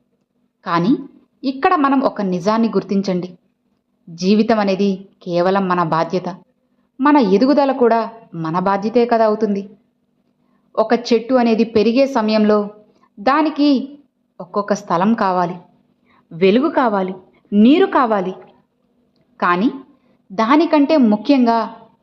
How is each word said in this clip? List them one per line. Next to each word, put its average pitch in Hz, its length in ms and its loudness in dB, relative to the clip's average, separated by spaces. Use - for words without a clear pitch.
కానీ 180 320 0
ఇక్కడ 269 300 -2
మనం 277 260 0
ఒక 254 220 -4
నిజాన్ని 202 460 -2
గుర్తించండి. 185 720 -4
జీవితం 214 480 0
అనేది 196 500 -2
కేవలం 185 460 0
మన 180 140 0
బాధ్యత, 170 540 -4
మన 294 160 4
ఎదుగుదల 269 560 2
కూడా 226 380 0
మన 165 240 -6
బాధ్యతే 202 480 0
కదా 226 200 2
అవుతుంది. 208 440 -2
ఒక 220 180 0
చెట్టు 233 400 0
అనేది 233 300 2
పెరిగే 233 420 2
సమయంలో 214 640 0
దానికి 285 800 0
ఒక్కొక్క 202 340 -4
స్థలం 196 400 -2
కావాలి, 185 400 -2
వెలుగు 190 360 2
కావాలి, 202 460 -2
నీరు 269 340 4
కావాలి. 208 480 -2
కానీ 185 300 0
దానికంటే 294 640 2
ముఖ్యంగా 226 800 2